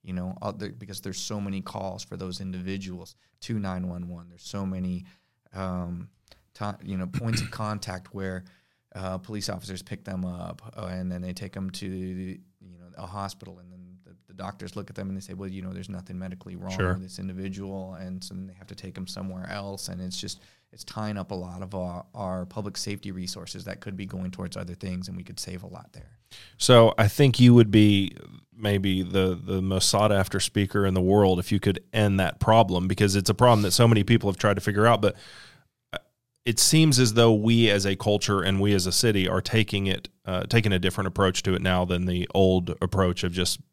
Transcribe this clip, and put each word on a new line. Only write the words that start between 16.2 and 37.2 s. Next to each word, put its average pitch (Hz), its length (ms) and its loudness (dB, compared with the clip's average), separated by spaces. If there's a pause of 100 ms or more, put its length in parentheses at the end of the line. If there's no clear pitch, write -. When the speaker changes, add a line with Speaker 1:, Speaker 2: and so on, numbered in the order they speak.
Speaker 1:
wrong 90 160 -12
Speaker 2:
Sure. 92 240 0
Speaker 1:
with 92 80 -8
this 92 160 -16
individual," 95 760 -10
and 92 280 -12
so 95 120 -16
then 92 120 -12
they 92 80 -20
have 95 140 -20
to 95 80 -16
take 92 200 -14
'em 92 120 -10
somewhere 92 420 -10
else, 98 380 -10
and 90 120 -10
it's 92 200 -8
just, 101 200 -12 (320)
it's - 120 -20
tying 107 340 -8
up 95 140 -10
a - 20 -6
lot 90 280 -10
of 95 120 -12
our, 90 400 -8
our 92 320 -8
public 98 300 -10
safety 104 340 -8
resources 90 540 -12
that 95 160 -12
could 98 160 -12
be 95 100 -10
going 92 240 -8
towards 92 260 -10
other 90 200 -10
things, 92 320 -8
and 90 80 -12
we 90 80 -14
could 90 160 -16
save 90 240 -12
a - 20 -16
lot 90 260 -18
there. - 200 -20 (460)
Speaker 2:
So 117 380 8
I 104 120 6
think 135 320 4
you 123 140 12
would 110 180 8
be 104 440 6 (400)
maybe 98 460 0
the, 92 320 0
the 95 260 -4
most 95 280 0
sought-after 101 500 2
speaker 101 480 0
in 95 80 0
the 92 60 2
world 92 400 6
if - 100 -6
you 104 80 2
could 92 240 0 (100)
end 104 280 2
that 87 180 -2
problem, 95 480 6
because 98 300 2
it's 98 140 0
a 98 40 2
problem 120 280 6
that 92 100 0
so 117 160 6
many 104 160 6
people 110 260 4
have 95 80 -4
tried 104 160 2
to 101 60 -2
figure 104 260 2
out, 113 160 6
but, 98 140 2 (760)
uh, - 60 -8 (460)
it 117 160 0
seems 156 400 6
as 113 140 4
though 117 200 8